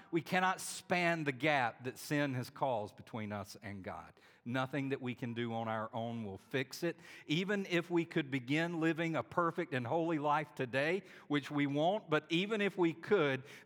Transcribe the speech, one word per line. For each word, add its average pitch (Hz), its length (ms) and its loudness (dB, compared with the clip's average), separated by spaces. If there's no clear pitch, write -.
we 170 80 2
cannot 185 400 2
span 170 640 0
the 143 80 2
gap 127 520 2
that 127 140 -6
sin 147 360 0
has 123 140 -2
caused 117 480 -2
between 107 360 -8
us 101 320 -6
and 101 180 -10
God. 82 300 -12
Nothing 131 460 -2
that 135 120 -2
we 123 100 -4
can 117 220 -6
do 117 180 -2
on 113 140 -2
our 110 260 -2
own 117 320 -6
will 95 160 -8
fix 131 340 -4
it. 170 120 -2
Even 190 420 0
if 170 220 0
we 170 140 2
could 160 260 -2
begin 151 500 0
living 165 360 2
a 123 80 2
perfect 165 500 0
and 123 100 0
holy 160 360 0
life 147 340 2
today, 139 480 0
which 143 240 0
we 143 160 2
won't, 165 420 2
but 151 220 2
even 202 300 2
if 196 180 0
we 165 140 4
could, 147 500 2